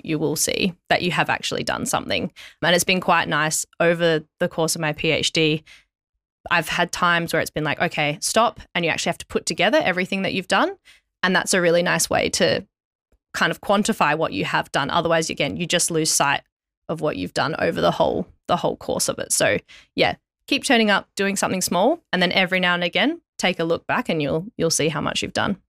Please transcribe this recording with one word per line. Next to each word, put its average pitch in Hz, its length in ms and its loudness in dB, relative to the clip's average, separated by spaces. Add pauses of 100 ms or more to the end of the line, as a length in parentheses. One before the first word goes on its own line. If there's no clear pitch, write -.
you 156 160 -2
will 151 160 -2
see - 380 -2 (160)
that - 140 2
you 175 80 0
have 151 180 0
actually - 340 -4
done 62 220 -4
something. - 480 -4 (300)
And 170 120 4
it's 175 80 2
been 185 180 2
quite 165 280 2
nice 156 360 0 (140)
over 170 440 4 (160)
the 180 100 0
course 160 260 0
of 170 60 -6
my 151 120 -2
P 160 180 0
H - 200 0
D. 156 320 2 (840)
I've 170 200 2
had 175 220 0
times 170 420 0
where 160 80 2
it's - 100 -4
been 151 120 -4
like, 147 160 -2
"Okay, 156 400 -2
stop," - 400 0 (140)
and 175 100 -2
you 160 60 0
actually - 220 -2
have - 80 -6
to - 80 -14
put - 180 -4
together 196 360 2
everything 185 420 -2
that 185 100 -4
you've 185 160 -6
done. 294 260 0 (480)
And 185 120 2
that's - 180 0
a 190 80 4
really 175 220 4
nice 170 260 0
way - 200 2
to - 360 0 (680)
kind 170 180 0
of - 100 -8
quantify 202 560 2
what - 160 -2
you 180 100 -2
have 156 300 -2
done. 139 160 0
Otherwise, 165 400 0
again, 143 260 -2
you 175 100 -4
just 170 240 0
lose 156 220 0
sight 143 300 2 (480)
of 160 100 -4
what 156 160 -2
you've - 180 -6
done 147 260 -2
over - 200 0
the 170 120 2
whole, - 360 0 (220)
the 175 80 2
whole - 180 -2
course - 320 -4
of - 120 -4
it. - 120 -6
So, 104 260 2 (380)
yeah, - 200 0 (320)
keep 277 180 -2
turning 226 260 4
up, 196 240 0
doing 196 220 -2
something 190 240 -2
small, 220 400 0 (100)
and 180 100 0
then 175 120 2
every 185 260 2
now 180 140 2
and 175 100 -2
again, 208 380 0 (160)
take 180 200 0
a 170 60 0
look 165 240 0
back - 220 -2
and 165 120 0
you'll, 165 260 -2 (100)
you'll 165 120 0
see 151 200 0
how 151 100 -4
much - 220 -4
you've - 100 -6
done. 110 240 0 (140)